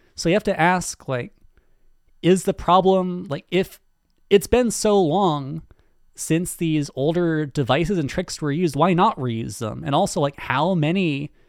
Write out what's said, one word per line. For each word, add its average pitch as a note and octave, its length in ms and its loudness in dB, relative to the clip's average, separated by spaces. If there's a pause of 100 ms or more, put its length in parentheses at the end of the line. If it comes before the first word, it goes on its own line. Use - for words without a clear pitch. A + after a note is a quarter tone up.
(140)
So - 140 -4
you E3 60 4
have G#3+ 100 0
to F#3+ 160 -2
ask, F3 480 0
like, B2+ 240 -6 (880)
is F3+ 240 2
the G3 80 0
problem, F#3 800 2
like, C#3 200 -8
if F#3 300 -2 (480)
it's G3 180 4
been A#3+ 240 2
so G#3 300 2
long D#3 640 0 (520)
since E3+ 400 -2
these D#3 400 -2
older D#3+ 520 0
devices D3+ 500 0
and D3 140 -2
tricks - 320 -6
were D3 100 -2
used, D#3 240 0
why C#3 160 4
not F3+ 260 2
reuse A#2+ 400 -6
them? A#2+ 240 -8
And C#3+ 120 -2
also, F#3 260 0
like, C#3+ 180 -2
how D3+ 360 -2
many D3+ 580 -2 (160)